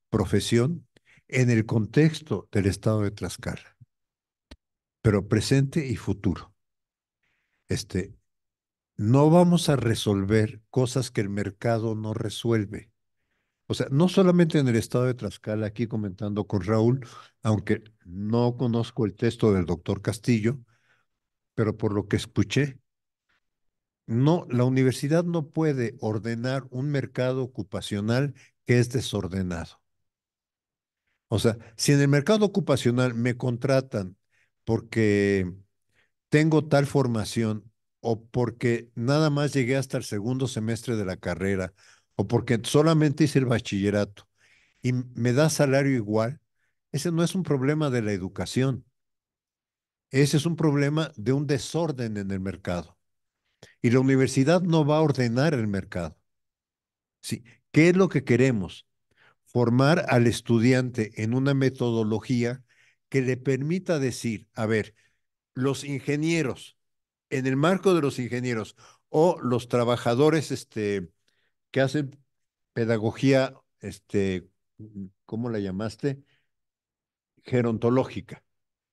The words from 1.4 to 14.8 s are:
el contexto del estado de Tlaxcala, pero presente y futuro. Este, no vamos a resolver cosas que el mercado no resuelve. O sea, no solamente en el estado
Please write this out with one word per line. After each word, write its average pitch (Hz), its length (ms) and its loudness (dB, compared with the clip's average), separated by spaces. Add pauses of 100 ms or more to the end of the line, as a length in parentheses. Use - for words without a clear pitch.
el 113 160 4
contexto 117 880 0
del 98 160 0
estado 107 360 0
de 101 100 -4
Tlaxcala, - 640 -10 (1200)
pero 101 280 2
presente 135 580 0
y 120 80 -4
futuro. - 580 -6 (1160)
Este, - 480 -6 (800)
no 135 340 6
vamos 175 380 6
a 147 80 4
resolver 107 840 0 (100)
cosas 127 420 -2
que - 80 -2
el 101 80 -4
mercado 107 680 -4
no 107 200 -6
resuelve. 107 760 -4 (800)
O 110 60 -2
sea, - 180 -2
no 160 160 4
solamente 175 500 4
en 139 80 4
el 120 80 2
estado 123 300 0